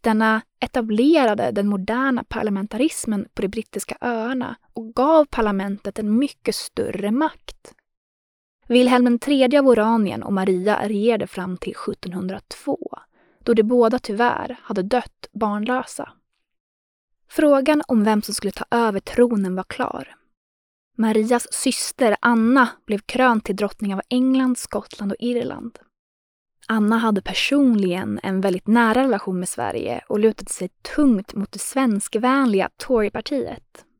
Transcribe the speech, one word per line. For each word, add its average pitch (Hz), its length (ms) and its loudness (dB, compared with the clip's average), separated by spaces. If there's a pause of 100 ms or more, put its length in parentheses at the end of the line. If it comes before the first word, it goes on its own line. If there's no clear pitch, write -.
Denna 220 420 0 (180)
etablerade 233 880 2
den 202 180 -2
moderna 233 560 -2
parlamentarismen 220 1080 -4
på - 80 -6
de 190 60 -2
brittiska - 520 -8
öarna 240 560 -6 (160)
och 226 220 -14
gav 302 300 4
parlamentet 202 760 -4
en 214 200 0
mycket 269 360 -2
större 196 560 -6
makt. - 640 -6 (960)
Wilhelm 247 360 6
den 240 140 2
tredje 269 400 2
av 277 100 4
Oranien 214 540 2
och - 100 -6
Maria 190 560 0
regerade 214 380 0
fram 185 300 -8
till - 180 -10
sjuttonhundratvå, - 1040 -8 (600)
då 240 160 2
de 220 80 4
båda 233 360 4
tyvärr 240 640 -2
hade 196 200 -4
dött 226 500 -4
barnlösa. 208 800 -4 (1200)
Frågan 294 540 4
om 220 160 2
vem 214 180 2
som - 120 -8
skulle - 180 -6
ta - 180 -8
över 220 300 0
tronen 214 540 0
var 180 100 -6
klar. - 520 -8 (800)
Marias 220 560 0
syster - 680 0
Anna 233 480 4 (180)
blev 208 120 -4
krönt 247 460 0
till 202 120 -4
drottning 202 380 -4
av 190 140 -6
England, 254 500 2
Skottland - 540 -8
och - 80 -6
Irland. 233 580 -6 (880)
Anna 220 300 2
hade 220 260 2
personligen 208 1000 0
en 190 180 -2
väldigt 185 260 -2
nära 233 360 4
relation 202 360 -2
med 180 100 -6
Sverige - 600 -6
och 214 100 -2
lutade 214 320 0
sig - 180 -8
tungt - 680 0
mot 202 180 -6
det 202 60 -14
svenskvänliga 240 1160 2
Torypartiet. - 1080 -2 (160)